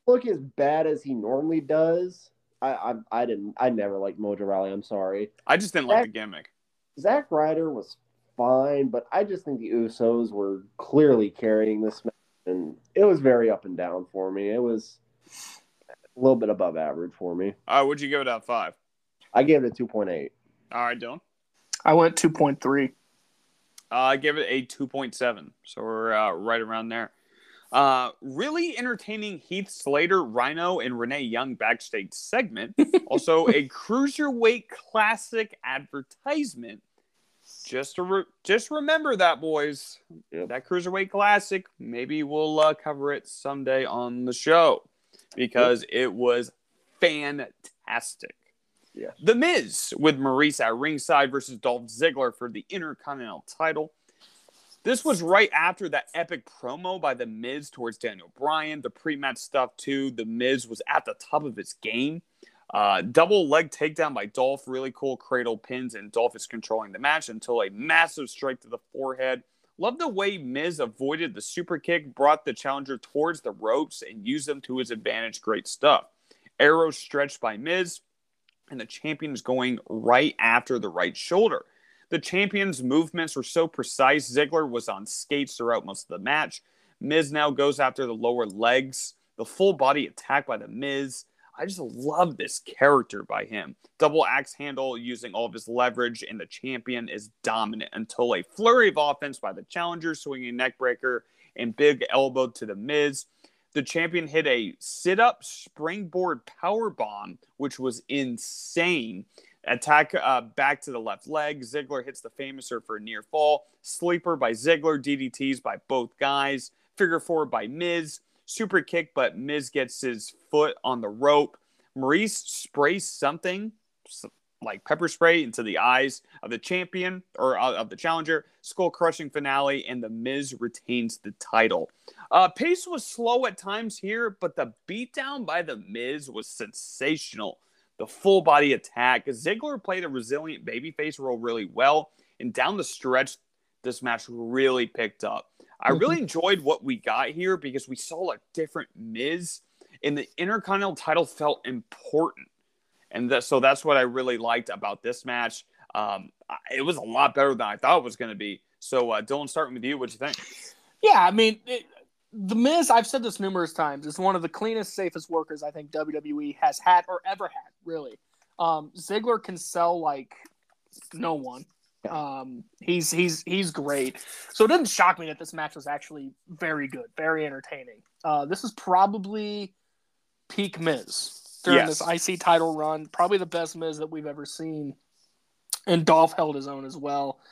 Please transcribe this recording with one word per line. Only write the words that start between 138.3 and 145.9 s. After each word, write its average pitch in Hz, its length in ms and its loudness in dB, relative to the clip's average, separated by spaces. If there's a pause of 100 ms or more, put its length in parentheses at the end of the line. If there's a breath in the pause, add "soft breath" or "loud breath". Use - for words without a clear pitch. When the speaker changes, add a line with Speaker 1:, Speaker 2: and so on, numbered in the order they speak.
Speaker 2:
body 147 300 8
attack. 120 540 0
Ziggler 208 560 -4
played 185 220 -4
a 160 40 -6
resilient 135 560 -6
babyface 151 560 -8
role 127 180 -4
really 117 280 -4
well, 139 440 2 (300)
and 120 120 -6
down 156 260 0
the 170 60 -2
stretch, - 520 0 (460)
this 127 200 -6
match 120 260 -4
really 123 580 0
picked - 360 -6
up. 104 240 -6 (360 soft breath)
I 135 80 2